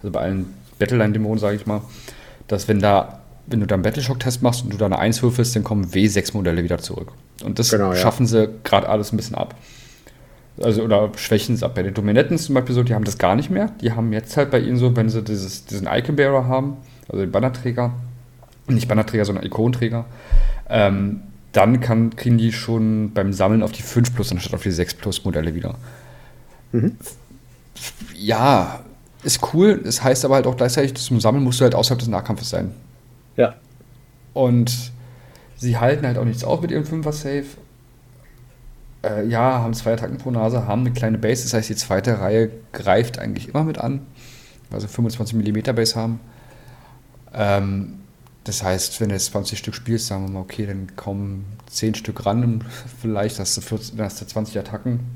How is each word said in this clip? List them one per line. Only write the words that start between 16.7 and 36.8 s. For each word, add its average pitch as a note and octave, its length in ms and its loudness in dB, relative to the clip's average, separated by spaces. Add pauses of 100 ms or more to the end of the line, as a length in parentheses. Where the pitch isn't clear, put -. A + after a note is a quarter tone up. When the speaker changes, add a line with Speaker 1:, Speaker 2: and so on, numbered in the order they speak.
Speaker 1:
also G2 160 -2
den F2 80 -4
Bannerträger, A#2+ 600 0 (760)
nicht A#2+ 200 2
Bannerträger, G#2+ 360 2
sondern G2+ 200 -2
Ikonträger, A#2 600 0 (640)
ähm, G2+ 540 2 (300)
dann A2+ 280 6
kann, A2+ 340 2
kriegen A#2+ 240 4
die A2+ 140 4
schon A2 600 0
beim G2 200 0
Sammeln G#2 300 4
auf - 100 0
die - 100 -12
fünf - 320 2
plus - 160 -2
anstatt F2+ 240 -4
auf F2 80 -6
die G2+ 80 0
sechs E2+ 240 0
plus - 300 -6
Modelle E2 300 -2
wieder. - 220 -6 (960)
Speaker 2:
Mhm. A2+ 240 2 (1200)
Speaker 1:
Ja, A2 640 4 (440)
ist - 160 0 (120)
cool. F#3 320 6
Es - 180 -4
heißt C3+ 220 4
aber C3+ 120 4
halt B2+ 100 4
auch B2+ 100 0
gleichzeitig, B2+ 380 2
zum - 260 0
Sammeln B2 220 4
musst B2 180 2
du C3 40 6
halt A#2+ 100 6
außerhalb B2 240 2
des A#2+ 100 -4
Nahkampfes G#2 420 -4
sein. F2+ 220 -4 (640)
Speaker 2:
Ja. A#2+ 180 2 (800)
Speaker 1:
Und B2 600 2 (640)
sie A#2+ 220 0
halten C#3 280 2
halt B2 120 0
auch A#2+ 60 -2
nichts A#2+ 200 -2
auf D#3 160 0
mit E3+ 100 -4
ihrem D3+ 140 -2